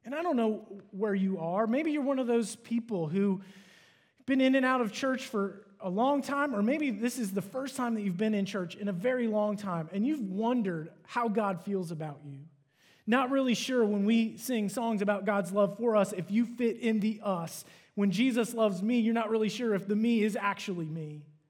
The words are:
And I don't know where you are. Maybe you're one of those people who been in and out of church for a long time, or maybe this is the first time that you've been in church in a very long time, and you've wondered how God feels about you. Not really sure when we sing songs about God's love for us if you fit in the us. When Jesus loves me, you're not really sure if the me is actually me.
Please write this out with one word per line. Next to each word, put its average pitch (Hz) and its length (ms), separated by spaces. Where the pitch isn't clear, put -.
And 233 100
I 302 80
don't 339 140
know 220 320
where 202 240
you 190 240
are. 175 260
Maybe 294 280
you're 294 100
one 262 160
of 254 80
those 233 300
people 226 500
who 196 340
been 262 160
in 262 140
and 262 100
out 254 160
of 214 100
church 262 340
for 196 360
a 190 80
long 262 320
time, 277 340
or 202 80
maybe 285 260
this 240 300
is 202 120
the 196 100
first 262 340
time 240 180
that 214 80
you've 190 160
been 220 160
in 202 120
church 185 300
in 202 120
a 202 60
very 240 340
long 214 280
time, 180 360
and 196 140
you've 294 160
wondered 190 680
how 240 220
God 202 360
feels 190 280
about 151 340
you. 139 140
Not 247 240
really 269 240
sure 247 320
when 202 200
we 226 320
sing 220 320
songs 226 340
about 202 220
God's 202 260
love 202 260
for 233 180
us 196 160
if 180 200
you 226 140
fit 233 340
in 220 220
the 214 220
us. 175 420
When 202 160
Jesus 226 440
loves 214 280
me, 233 180
you're 226 140
not 226 160
really 220 200
sure 226 260
if 196 120
the 208 80
me 226 280
is 208 120
actually 196 520
me. 151 360